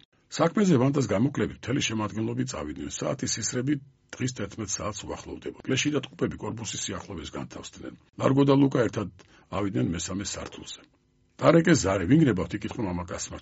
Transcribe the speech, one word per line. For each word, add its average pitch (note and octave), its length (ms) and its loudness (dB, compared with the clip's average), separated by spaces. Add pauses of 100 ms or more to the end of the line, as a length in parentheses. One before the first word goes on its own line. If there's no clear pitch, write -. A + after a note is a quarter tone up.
(320)
საქმეზე E3+ 480 4
ვანდას C#3 260 2
გამოკლებით A2 540 0
მთელი C#3 240 -2
შემადგენლობი A2 640 -2
წავიდნენ. C#2+ 420 -8
საათის - 480 -4
ისრები B2 340 -2 (360)
დღის B2+ 240 -4
თერთმეტ G#2 400 -8
საათს - 320 -6
უახლოვდება. - 560 -10
კლეში C3 320 0
და C#3 80 0
ტყუპები - 400 -4
კორპუსის G#2+ 400 -8
სიახლოვეს F2 480 -8
განთავსდნენ. - 640 -12 (220)
ლარგო C3 320 4
და C#3 80 8
ლუკა C#3 320 6
ერთად F#2+ 200 -4 (440)
ავიდნენ G#2 400 -2
მესამე F#2 320 -6
სართულზე. - 560 -12 (580)
"დარეკე E3 360 8
ზარი, F#2+ 320 2
ვინ C#3+ 160 8
გნებავთ?" F#2 320 2
იკითხა G#2+ 280 -6
მამაკაცმა. F2 600 -6